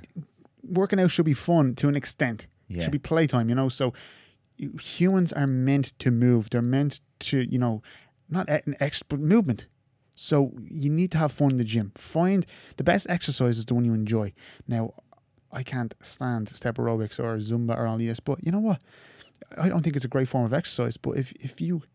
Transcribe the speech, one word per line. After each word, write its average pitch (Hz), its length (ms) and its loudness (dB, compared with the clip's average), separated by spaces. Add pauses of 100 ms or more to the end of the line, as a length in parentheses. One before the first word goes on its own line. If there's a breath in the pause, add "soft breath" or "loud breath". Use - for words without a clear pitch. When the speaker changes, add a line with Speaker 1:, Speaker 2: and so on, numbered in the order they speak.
(140)
Speaker 1:
need, 160 100 -12 (380)
working 190 380 0
out 185 100 6
should 165 160 2
be 156 80 4
fun 147 420 4
to 143 120 2
an 143 80 2
extent. 123 500 -4 (220)
It 90 80 -6
Speaker 2:
Yeah. 85 60 -2
Speaker 1:
should 151 100 -2
be 147 60 2
playtime, 139 500 2
you 120 80 2
know. 135 120 2
So 127 240 -2 (640 loud breath)
you, - 140 -8 (100)
humans 185 520 2
are 143 120 0
meant 135 520 2
to - 120 0
move. 117 400 4
They're 120 120 0
meant 139 380 0 (200)
to, - 220 -2
you 123 160 -2
know, 117 240 0 (480 loud breath)
not 175 180 -2
e-, 151 180 2
an 143 140 -4
ex-, 143 220 -2
but 143 180 -6
movement. 156 460 2 (480)
So 143 400 0 (100)
you 143 240 -4
need 170 240 0
to 160 60 0
have 151 120 2
fun 143 220 2
in 127 60 0
the 120 60 2
gym. 107 300 -2
Find 180 520 0 (320 loud breath)
the 143 60 -2
best 175 260 2
exercise 127 480 0
is 113 80 -6
the 123 80 0
one 120 100 2
you 117 80 2
enjoy. 107 400 0 (340 loud breath)
Now, 113 280 -4 (580)
I 127 100 -6
can't 123 380 -6
stand 117 480 -6
step - 280 -6
aerobics 113 440 -2
or 117 160 -2
Zumba 117 400 -2
or 120 100 -2
all 113 120 -2
this, 117 220 -2
but 139 220 -4
you 165 80 -2
know 196 100 0
what? 214 220 0 (760 soft breath)
I 170 100 2
don't 175 140 0
think 147 120 0
it's 131 120 -4
a - 20 -4
great 131 200 0
form 123 180 0
of 113 80 -2
exercise, 123 420 -4
but - 220 -6
if, 131 160 -4
if - 260 -12
you 165 220 -4 (120)